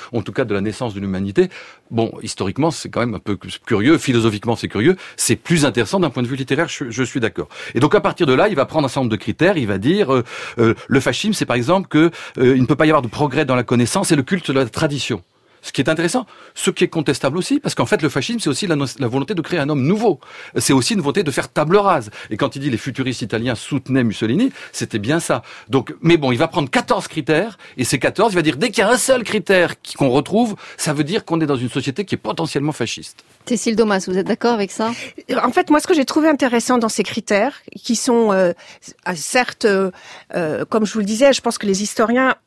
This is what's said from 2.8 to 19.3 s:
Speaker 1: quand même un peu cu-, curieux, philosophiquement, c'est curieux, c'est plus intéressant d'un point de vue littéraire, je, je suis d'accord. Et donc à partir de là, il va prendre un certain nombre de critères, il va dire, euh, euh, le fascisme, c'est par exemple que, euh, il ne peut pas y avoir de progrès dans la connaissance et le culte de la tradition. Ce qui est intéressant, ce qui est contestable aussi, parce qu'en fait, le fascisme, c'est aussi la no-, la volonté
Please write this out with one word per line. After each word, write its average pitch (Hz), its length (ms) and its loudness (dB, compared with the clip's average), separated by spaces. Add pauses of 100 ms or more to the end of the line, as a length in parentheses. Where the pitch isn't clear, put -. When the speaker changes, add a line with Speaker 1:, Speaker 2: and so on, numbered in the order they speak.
Speaker 1:
quand 110 120 -4
même 117 140 -2
un 90 40 -6
peu 101 180 -6
cu-, - 300 -12
curieux, 120 320 4
philosophiquement, 113 580 0
c'est - 120 -6
curieux, 147 280 2 (220)
c'est - 180 0
plus 160 300 2
intéressant 123 340 0
d'un 175 80 2
point 127 140 -4
de 117 60 -2
vue 135 80 -6
littéraire, 135 320 -2
je, 131 220 -8
je 117 120 -2
suis 127 180 -4
d'accord. 95 280 -2 (260)
Et 123 60 0
donc 147 140 4
à 202 60 6
partir 180 260 0
de 131 60 4
là, 165 160 4
il 190 80 -4
va 135 80 2
prendre 151 220 0
un - 20 0
certain 139 120 -4
nombre 117 120 0
de 107 40 0
critères, 160 420 0
il 120 80 0
va 98 100 0
dire, 135 360 2
euh, 123 120 2 (340)
euh, 113 140 6 (160)
le 139 120 4
fascisme, 175 340 0
c'est 147 100 -2
par 123 120 0
exemple 165 320 0
que, 151 180 4 (320)
euh, 131 180 6
il 127 60 4
ne 120 40 2
peut 143 100 2
pas 156 100 4
y 156 40 4
avoir 151 120 4
de 120 60 -4
progrès 143 360 0
dans 127 120 0
la 123 80 0
connaissance 123 480 2
et 160 40 4
le 139 60 4
culte 185 280 -4
de 135 80 2
la 135 80 2
tradition. 127 560 -4 (400)
Ce - 100 -16
qui - 80 -2
est 131 80 0
intéressant, 165 380 0 (280)
ce - 160 -4
qui - 140 0
est 165 40 4
contestable 143 480 -2
aussi, 269 220 0
parce - 160 -6
qu'en 127 120 0
fait, 202 140 0
le 151 80 2
fascisme, 151 300 -4
c'est 185 100 -2
aussi 151 200 -2
la 160 80 2
no-, 139 100 0 (140)
la 123 80 0
volonté 135 260 -2